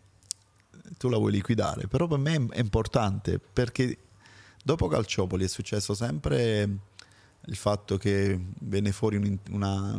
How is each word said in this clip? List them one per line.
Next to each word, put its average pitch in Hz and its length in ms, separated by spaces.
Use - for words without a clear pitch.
tu - 100
la 117 100
vuoi 107 160
liquidare, 101 540
però 139 200
per 156 100
me 143 160
è, 143 120
è 98 60
importante, 101 760
perché - 580
dopo 165 240
Calciopoli 95 580
è - 20
successo - 460
sempre 117 840
il 104 100
fatto 101 420
che 98 400
venne 101 320
fuori 104 240
un 101 100
in-, 98 140
una, 98 480